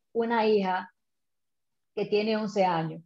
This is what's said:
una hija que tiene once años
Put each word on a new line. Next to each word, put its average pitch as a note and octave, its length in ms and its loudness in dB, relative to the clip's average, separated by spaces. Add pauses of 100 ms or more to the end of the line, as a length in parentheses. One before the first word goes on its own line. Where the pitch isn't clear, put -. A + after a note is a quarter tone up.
(120)
una A3+ 340 0
hija G3 460 0 (1000)
que G3+ 120 -4
tiene G#3+ 300 0
once G#3 280 0
años E3 420 -2